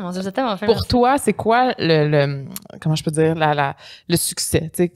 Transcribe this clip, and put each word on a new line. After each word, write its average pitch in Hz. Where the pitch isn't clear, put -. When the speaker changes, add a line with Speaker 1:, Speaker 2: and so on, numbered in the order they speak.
Speaker 1:
mon 180
Dieu, 180
vous 190
êtes 190
tellement 240
fin, 202
Speaker 2:
Pour 214
Speaker 1:
merci. -
Speaker 2:
toi, 247
c'est 214
quoi 240
le, 156
le, 143
comment 156
je -
peux 165
dire, 160
la, 156
la, 143
le 170
succès ? -
Tu 180
sais, 175